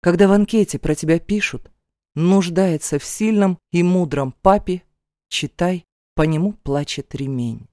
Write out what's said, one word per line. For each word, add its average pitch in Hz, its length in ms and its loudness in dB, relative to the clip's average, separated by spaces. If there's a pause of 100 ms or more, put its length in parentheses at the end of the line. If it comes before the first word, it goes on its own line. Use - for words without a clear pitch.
Когда 180 260 4
в 196 60 6
анкете 202 440 2
про - 160 -2
тебя 160 260 0
пишут: - 520 -6 (440)
«Нуждается 175 840 0
в - 60 -10
сильном 202 540 0 (120)
и 175 120 2
мудром 147 580 0
папе», 190 420 2 (460)
читай: 175 560 -4 (300)
«По 156 80 2
нему 160 300 0
плачет 143 600 -6
ремень». 120 580 -6